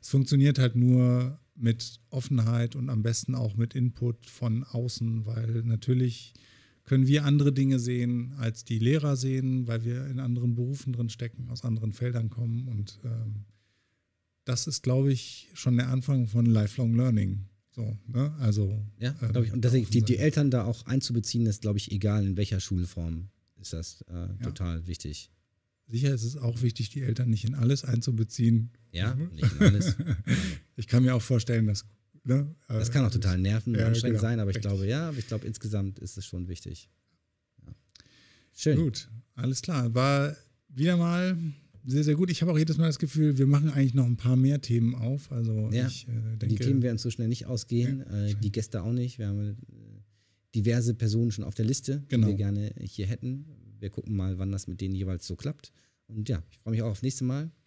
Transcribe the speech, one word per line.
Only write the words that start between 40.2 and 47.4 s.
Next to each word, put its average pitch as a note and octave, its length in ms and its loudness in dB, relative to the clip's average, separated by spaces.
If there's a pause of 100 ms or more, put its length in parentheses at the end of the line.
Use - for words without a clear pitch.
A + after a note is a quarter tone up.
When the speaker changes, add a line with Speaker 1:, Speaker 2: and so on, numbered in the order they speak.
Speaker 1:
wieder D#3 280 2
mal F3 400 0 (480)
sehr, C3+ 180 2
sehr D3+ 120 4
gut. F3 160 2
Ich - 100 -2
habe E3+ 120 2
auch D3+ 40 4
jedes D#3 200 2
Mal E3 100 4
das D3+ 100 0
Gefühl, D3+ 400 2
wir C3+ 80 6
machen C#3+ 240 6
eigentlich C3+ 240 2
noch C3 120 4
ein A#2+ 120 2
paar B2+ 180 2
mehr C3+ 260 4
Themen A#2 340 2
auf. B2+ 360 -4
Also A2+ 400 -2
Speaker 2:
Ja, B2 160 0
Speaker 1:
ich, - 200 -8
äh, A#2+ 40 -8 (220)
Speaker 2:
die G#2+ 140 -4
Speaker 1:
denke A2+ 160 0
Speaker 2:
Themen C3+ 180 2
werden A#2 160 0
so A#2+ 140 -4
schnell A2+ 160 -2
nicht B2 180 -2